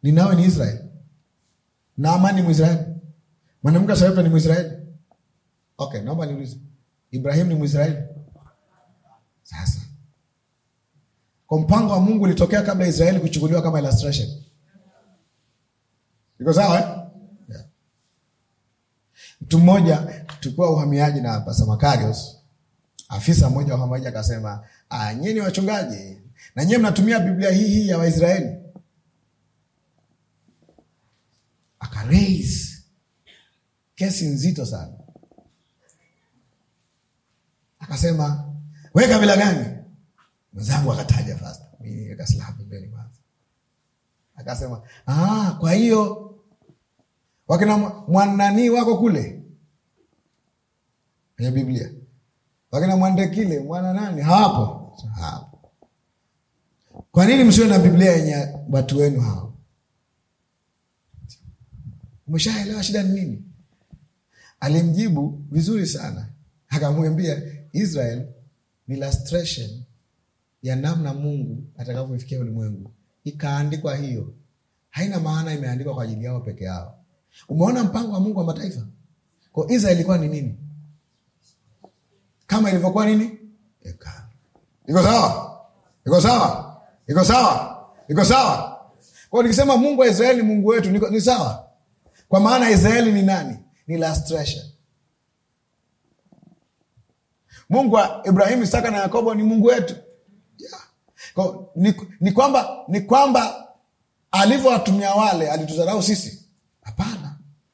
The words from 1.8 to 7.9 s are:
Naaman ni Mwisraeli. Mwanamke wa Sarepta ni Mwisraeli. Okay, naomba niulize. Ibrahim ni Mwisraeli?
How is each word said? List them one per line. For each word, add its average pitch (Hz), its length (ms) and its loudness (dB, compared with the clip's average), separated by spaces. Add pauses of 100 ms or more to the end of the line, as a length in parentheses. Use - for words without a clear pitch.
Naaman 180 360 2
ni 185 80 2
Mwisraeli. 160 420 2 (760)
Mwanamke 175 280 2
wa 196 80 2
Sarepta 185 240 4
ni 165 60 4
Mwisraeli. 160 420 2 (1080)
Okay, 131 220 -10
naomba 151 260 -6
niulize. 135 300 -12 (540)
Ibrahim 139 380 -2
ni 165 60 -2
Mwisraeli? 147 420 0 (1500)